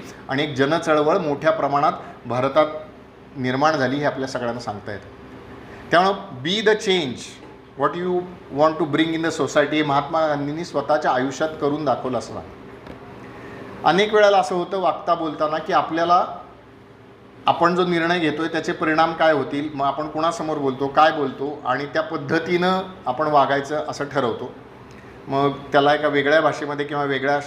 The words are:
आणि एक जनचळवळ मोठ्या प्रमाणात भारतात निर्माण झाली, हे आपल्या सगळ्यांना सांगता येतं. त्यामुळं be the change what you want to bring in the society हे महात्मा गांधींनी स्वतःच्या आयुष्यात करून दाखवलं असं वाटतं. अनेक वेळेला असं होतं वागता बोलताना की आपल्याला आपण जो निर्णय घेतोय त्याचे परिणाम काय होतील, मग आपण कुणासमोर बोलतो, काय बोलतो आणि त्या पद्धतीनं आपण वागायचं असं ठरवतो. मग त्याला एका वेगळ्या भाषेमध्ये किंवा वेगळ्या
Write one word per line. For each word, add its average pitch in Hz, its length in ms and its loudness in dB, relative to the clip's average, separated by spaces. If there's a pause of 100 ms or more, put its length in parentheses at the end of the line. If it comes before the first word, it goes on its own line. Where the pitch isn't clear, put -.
(300)
आणि 135 140 0
एक 147 100 -4
जनचळवळ 151 640 2
मोठ्या 156 340 0
प्रमाणात 143 420 0 (320)
भारतात 131 420 2 (680)
निर्माण 135 400 2
झाली, 131 180 2
हे 147 80 -2
आपल्या 131 240 -2
सगळ्यांना 120 340 -4
सांगता 104 300 -8
येतं. 95 160 -12 (840)
त्यामुळं 175 520 2
be 196 240 -2
the 214 80 6
change 180 460 0 (600)
what 147 160 0
you 180 140 -2 (500)
want 156 180 4
to 160 160 0
bring 160 140 2
in 160 120 -2
the 160 100 0 (100)
society 143 320 2
हे 151 100 2
महात्मा 147 440 0
गांधींनी 147 380 -4
स्वतःच्या 147 460 0
आयुष्यात 135 380 0 (120)
करून 147 240 0
दाखवलं 127 320 0
असं 110 160 -6
वाटतं. - 600 -16 (960)
अनेक 202 260 4
वेळेला 202 240 6
असं 185 180 2
होतं 180 240 -2
वागता 170 360 0
बोलताना 156 420 -2
की 170 160 -4
आपल्याला 170 540 2 (1160)
आपण 170 300 2
जो 180 100 2
निर्णय 175 340 2
घेतोय 160 280 0
त्याचे 165 240 -4
परिणाम 165 420 2
काय 160 200 4
होतील, 143 400 -2
मग 139 120 -2
आपण 147 220 -2
कुणासमोर 156 500 -2
बोलतो, 135 300 -2
काय 151 240 6
बोलतो 139 540 -4
आणि 135 200 0
त्या 156 160 -2
पद्धतीनं 170 800 0 (240)
आपण 151 220 0
वागायचं 143 600 2
असं 135 180 -6
ठरवतो. 131 480 -2 (760)
मग 143 240 2 (200)
त्याला 147 240 6
एका 151 120 0
वेगळ्या 143 340 4
भाषेमध्ये 143 440 -2
किंवा 143 180 -4
वेगळ्या 139 420 0